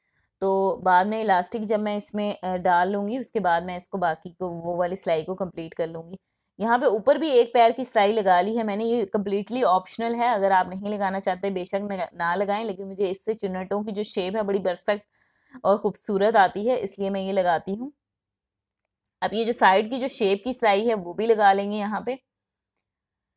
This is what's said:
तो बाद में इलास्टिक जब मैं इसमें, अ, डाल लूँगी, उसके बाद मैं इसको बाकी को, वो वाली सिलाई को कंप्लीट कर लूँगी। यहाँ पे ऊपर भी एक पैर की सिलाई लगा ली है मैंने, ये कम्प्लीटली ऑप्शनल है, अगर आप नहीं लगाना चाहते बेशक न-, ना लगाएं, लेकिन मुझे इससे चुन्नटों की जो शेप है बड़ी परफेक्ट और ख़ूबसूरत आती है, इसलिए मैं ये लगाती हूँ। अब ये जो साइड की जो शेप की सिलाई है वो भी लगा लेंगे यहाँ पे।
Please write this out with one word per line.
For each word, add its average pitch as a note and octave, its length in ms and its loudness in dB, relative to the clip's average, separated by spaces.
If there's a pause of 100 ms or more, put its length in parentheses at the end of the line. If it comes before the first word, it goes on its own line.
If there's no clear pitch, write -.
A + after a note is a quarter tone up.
(400)
तो F#3+ 360 2
बाद F#3 300 4
में A3 140 -2
इलास्टिक G3+ 420 0
जब G#3+ 180 0
मैं G#3 160 -2
इसमें, G#3 480 -6
अ, F#3 120 -2
डाल F3+ 340 2
लूँगी, G#3 280 -4
उसके A#3 220 -6
बाद F3 220 2
मैं F3+ 140 -8
इसको F#3 220 -10
बाकी F3 320 -2
को, F#3 180 -8
वो E3+ 280 -6
वाली F3 200 0
सिलाई E3 260 -2
को F3+ 120 -6
कंप्लीट E3+ 400 -8
कर E3 140 -4
लूँगी। E3 300 -14 (420)
यहाँ A#3 180 2
पे C4+ 80 2
ऊपर A3+ 320 4
भी D#4 120 0
एक A#3+ 240 4
पैर A#3 180 6
की B3+ 120 -4
सिलाई G#3 280 2
लगा F#3 280 4
ली G#3+ 160 0
है A#3 60 -2
मैंने, G#3+ 220 -2
ये A#3 200 0
कम्प्लीटली G#3 580 -2
ऑप्शनल G#3 520 0
है, A#3+ 200 2
अगर G3 180 2
आप F#3 160 4
नहीं G3 220 -8
लगाना G3 280 -2
चाहते G3 320 -4
बेशक G3 420 -6
न-, F#3 220 -4
ना E3+ 200 -2
लगाएं, G3+ 300 -2
लेकिन G3 220 -8
मुझे G3 200 -2
इससे G3 280 -4
चुन्नटों F#3+ 500 -4
की G#3+ 80 -8
जो G3+ 100 -6
शेप G3+ 340 -4
है A3 60 0
बड़ी G3+ 160 0
परफेक्ट F#3+ 480 -4 (580)
और G3+ 140 4
ख़ूबसूरत G3+ 580 0
आती G3+ 300 4
है, B3 120 2
इसलिए G3 320 -4
मैं G3 100 -4
ये F#3+ 120 -4
लगाती F3+ 420 0
हूँ। B3+ 180 -10 (1300)
अब F#3 120 -2
ये A3+ 100 0
जो A3+ 80 -2
साइड G#3+ 380 4
की C4 80 -4
जो B3+ 100 -4
शेप G3+ 360 0
की B3+ 80 -4
सिलाई A3 340 2
है A#3 80 2
वो F3 200 -8
भी G3+ 120 -2
लगा G#3 260 4
लेंगे G3+ 240 0
यहाँ G#3 300 -4
पे। B3+ 120 -6 (1200)